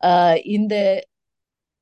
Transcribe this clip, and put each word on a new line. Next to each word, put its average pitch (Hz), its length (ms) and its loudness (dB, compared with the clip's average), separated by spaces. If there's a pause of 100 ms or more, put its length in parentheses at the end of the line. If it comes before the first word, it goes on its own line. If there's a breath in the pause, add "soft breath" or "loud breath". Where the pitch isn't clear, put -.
ஆ, 175 320 4
இந்த 208 720 -4 (720)